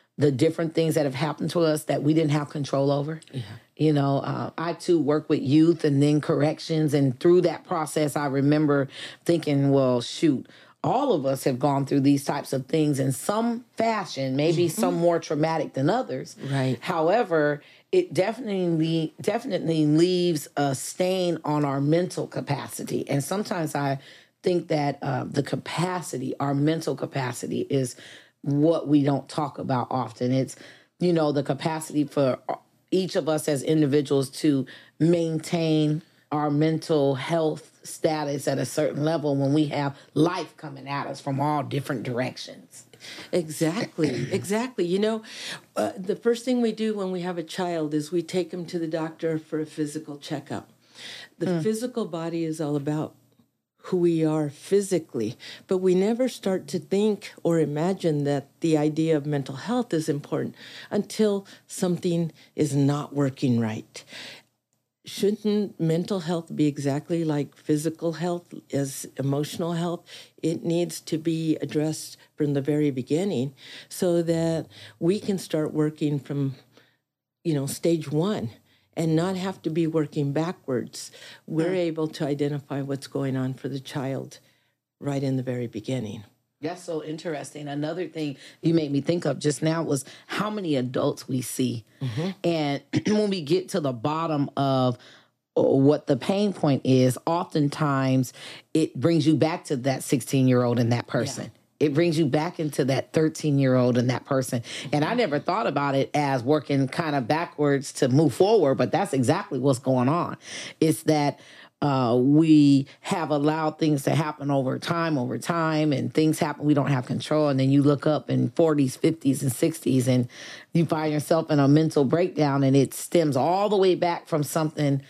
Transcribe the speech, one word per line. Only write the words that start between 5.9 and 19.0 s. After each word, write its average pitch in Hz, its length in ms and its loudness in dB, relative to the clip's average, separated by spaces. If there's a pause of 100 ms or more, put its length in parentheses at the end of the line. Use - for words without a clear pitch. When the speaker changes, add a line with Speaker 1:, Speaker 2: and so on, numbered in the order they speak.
Speaker 1:
then 147 180 4
corrections. 151 760 0
And 139 240 2
through 175 240 6
that 160 220 0
process, 156 500 -2
I 147 120 -2
remember 143 640 2 (360)
thinking, 147 460 2
"Well, 127 320 4
shoot, 139 440 0 (380)
all 226 300 2
of 135 100 0
us 135 200 0
have 131 140 0
gone 139 280 0
through 143 140 2
these 139 240 4
types 147 280 -4
of 135 140 -4
things 151 340 0
in 135 120 0
some 226 520 -2 (120)
fashion, 180 600 -2
maybe 165 300 2
Speaker 2:
Mm-hmm. 165 140 -4
Speaker 1:
some 180 140 0
more 170 240 4
traumatic 160 540 -2
than 135 160 0
others." 202 480 -4 (140)
Speaker 2:
Right. 131 320 0
Speaker 1:
However, 165 800 2 (280)
it 180 220 2
definitely, 175 1080 0